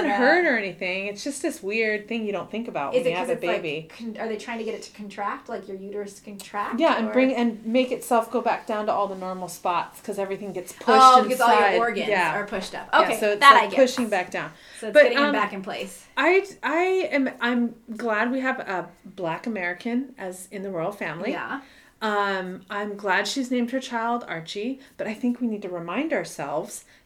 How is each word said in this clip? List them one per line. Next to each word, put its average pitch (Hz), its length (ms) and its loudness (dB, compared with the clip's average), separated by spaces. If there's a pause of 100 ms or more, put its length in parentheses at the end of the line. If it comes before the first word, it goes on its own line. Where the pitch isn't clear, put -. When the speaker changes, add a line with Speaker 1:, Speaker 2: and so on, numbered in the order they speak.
Speaker 1:
say 349 60 0
that. 302 100 2
Speaker 2:
hurt 311 260 4
or 269 140 2
anything. 190 480 -4
It's 202 180 -10
just 285 160 -8
this 320 220 -4
weird 214 440 -2
thing 226 200 -4
you 202 60 -4
don't 170 180 -6
think 226 180 -8
about 156 260 -4
Speaker 1:
Is 254 40 2
Speaker 2:
when 170 80 0
Speaker 1:
it 170 60 0
Speaker 2:
you 170 40 -4
have 180 120 -4
Speaker 1:
'cause - 20 -2
Speaker 2:
a 165 80 -2
Speaker 1:
it's, - 60 -6
like, 175 180 -2
Speaker 2:
baby. 160 260 -6
Speaker 1:
con-, 226 320 -12
are 226 80 -6
they 220 80 -6
trying 226 220 -10
to 226 60 -8
get 214 100 -6
it 196 80 -12
to - 100 -18
contract, 208 560 -10
like 202 180 -10
your 196 120 -12
uterus 202 420 -10
contract? 208 580 -8
Speaker 2:
Yeah, 320 200 4
and 226 100 -2
Speaker 1:
or 214 60 -6
Speaker 2:
bring, 262 200 4
and 233 300 -2
make 254 280 2
itself 226 380 0
go 233 120 -2
back - 240 -2
down 214 200 -4
to 208 60 2
all 196 160 0
the 196 60 -8
normal 185 340 -8
spots - 540 -4
'cause 196 160 -8
everything 196 340 -6
gets 175 220 -10
pushed - 140 -4 (140)
Speaker 1:
Oh, 262 180 12
Speaker 2:
inside. - 20 6
Speaker 1:
because - 180 0
all 214 300 6
your 185 100 2
organs 220 280 0
Speaker 2:
Yeah. 175 300 2
Speaker 1:
are 208 80 -4
pushed 190 280 -8
up. - 180 -12
Speaker 2:
Yeah, 294 80 8
Speaker 1:
Okay, 220 180 2
Speaker 2:
so 214 120 2
it's, 208 100 0
Speaker 1:
that 277 140 12
Speaker 2:
like, 226 80 8
Speaker 1:
I 208 60 -2
get. 196 80 -6
Speaker 2:
pushing 247 340 4
back 180 200 0
down. 160 220 -6 (260)
Speaker 1:
So 220 100 -10
it's 202 60 -6
Speaker 2:
But, 294 100 10
Speaker 1:
getting 240 140 2
them 285 100 4
Speaker 2:
um, 285 40 0
Speaker 1:
back 196 220 -2
in 190 80 -8
place. 185 420 -10 (100)
Speaker 2:
I, 359 300 4 (180)
I 311 200 0 (280)
am, 262 200 0 (100)
I'm 240 340 0 (220)
glad 226 340 -2
we 262 100 -2
have 262 200 -2
a 180 300 -6 (160)
Black 175 400 -8
American 226 720 -4
as 185 320 -12
in 190 120 -10
the 196 80 -8
royal 175 220 -4
family. 196 380 -8
Speaker 1:
Yeah. 127 320 -8 (400)
Speaker 2:
Um, 196 680 -2
I'm 208 280 -6
glad 202 320 0
she's 254 240 -4
named 240 180 0
her 262 80 -4
child 240 480 -4
Archie, 202 540 -8 (160)
but 190 100 -6
I 214 80 -6
think 240 260 -2
we 254 60 -2
need 214 160 -6
to 190 60 -8
remind 180 440 -6
ourselves 160 720 -6 (220)